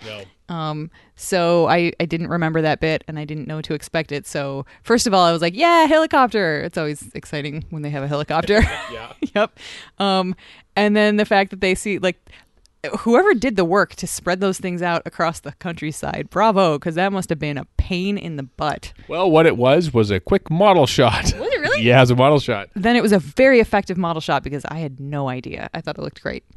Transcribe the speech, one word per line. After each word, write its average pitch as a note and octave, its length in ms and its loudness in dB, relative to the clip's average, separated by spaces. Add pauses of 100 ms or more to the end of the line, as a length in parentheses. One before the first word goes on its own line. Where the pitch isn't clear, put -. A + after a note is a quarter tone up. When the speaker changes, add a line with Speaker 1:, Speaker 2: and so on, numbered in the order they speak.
Speaker 1:
No. G#2+ 200 -12 (320)
Speaker 2:
Um, D#3 340 -8 (260)
so E3+ 520 2
I, E3+ 320 2
I F3 60 -2
didn't E3 240 -4
remember D#3+ 340 -2
that D3+ 160 0
bit D#3+ 280 -2
and D#3 120 -10
I D3+ 60 -10
didn't D3+ 220 -10
know D#3 140 -8
to D3+ 140 -8
expect D#3 360 -6
it. C#3+ 140 -8
So C#3 400 -8 (160)
first A#3 240 2
of G#3+ 80 0
all, F3+ 120 6
I E3+ 60 6
was E3 120 0
like, F3 120 0
"Yeah, E4 300 4
helicopter." B3+ 760 2
It's E3+ 180 -8
always D3+ 340 -6
exciting D3 560 -8
when D#3 140 -10
they D3 80 -6
have C#3+ 100 -6
a C#3 60 -6
helicopter. E3 540 0 (160)
<laughs> - 140 -14
Speaker 1:
Yeah. - 220 -14 (220)
Speaker 2:
Yep. G#3+ 240 -2 (400)
Um, F#3+ 360 0 (400)
and G#3 200 2
then G#3 220 4
the G#3 80 2
fact G3 260 2
that F#3+ 100 -14
they F#3 140 2
see, G3 240 -4
like, F3+ 180 -2 (800)
whoever D4+ 340 4
did A#3+ 240 -2
the F3+ 80 2
work F3 280 2
to - 140 -10
spread F3+ 320 -4
those F#3+ 180 -2
things F3+ 240 -6
out F3 240 -2
across E3 360 -4
the C#3+ 180 -14
countryside, D3+ 680 -8
bravo, F#3 500 2
'cause E3 160 -6
that F#3+ 160 0
must F#3+ 180 -4
have E3 80 -4
been D3 200 -6
a - 80 -10 (100)
pain G3 420 -2
in E3 200 -10
the C#3 60 -8
butt. C#3+ 500 -8 (160)
Speaker 1:
Well, F3 200 0
what D#3+ 160 8
it B2 120 4
was C#3 360 4
was A2 160 2
a F#2+ 120 0
quick - 280 0
model F3 380 4
shot. - 380 2
Speaker 2:
Was - 80 2
it A#4 260 -4
really? A4 240 -2
Speaker 1:
<laughs> - 0 -
Yeah, A#2+ 140 6
it C3 60 8
was B2 80 4
a B2 40 2
model C#3 240 4
shot. G#2 360 -6
Speaker 2:
Then A3 200 2
it A#3+ 80 2
was D#4 80 2
a G#3 80 6
very B3+ 400 4
effective G3+ 380 0
model E3+ 240 -2
shot C#3 220 -2
because C#3 260 -8
I D3+ 100 -10
had C#3 180 -10
no C#3 300 -6
idea. B2+ 460 -10
I E3 80 -10
thought D3+ 160 -10
it - 40 -10
looked D3+ 220 -12
great. - 220 -8 (120)